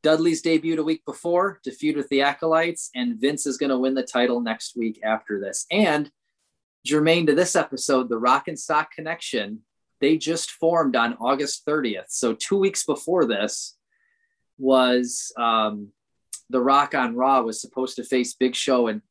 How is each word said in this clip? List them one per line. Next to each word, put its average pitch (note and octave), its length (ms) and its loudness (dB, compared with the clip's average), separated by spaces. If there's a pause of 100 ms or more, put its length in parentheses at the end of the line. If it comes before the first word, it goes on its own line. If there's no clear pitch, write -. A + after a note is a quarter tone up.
Dudley's D#3+ 380 2
debuted E3 360 0
a D3+ 60 -2
week D#3+ 220 -2
before F3 580 -2
to C3 80 -8
feud D3+ 240 -2
with C#3 140 -4
the C3+ 100 2
Acolytes, D#3+ 720 0
and A#2+ 240 -4
Vince C#3+ 280 -2
is C3 100 -2
gonna C3+ 220 0
win C3 160 0
the C3+ 80 -2
title B2 380 0
next A2+ 360 -6
week A2+ 260 -4
after A2 380 -4
this. G2 300 -8
And D#3+ 400 2 (760)
germane D#3+ 420 4
to D3+ 80 4
this F3 220 2
episode, C3 540 0
the A#2 80 -2
Rock B2 280 2
and D#3 120 -8
Sock D3+ 340 -2
Connection, A#2+ 680 -6 (420)
they D#3 160 4
just D#3 320 -4
formed D#3+ 440 0
on A#2 200 0
August C3+ 500 -2
thirtieth. B2+ 460 -2
So A#2+ 240 0
two - 240 -2
weeks G3 260 0
before D#3+ 400 0
this G#2+ 540 -4 (800)
was, B2+ 800 2
um, G#2+ 500 0 (600)
The B2+ 100 2
Rock C3+ 340 2
on B2 220 0
Raw C3 240 4
was A2+ 220 -6
supposed - 340 -6
to B2 80 -8
face B2 300 0
Big B2+ 200 0
Show B2 340 2
and G#2+ 120 -4 (100)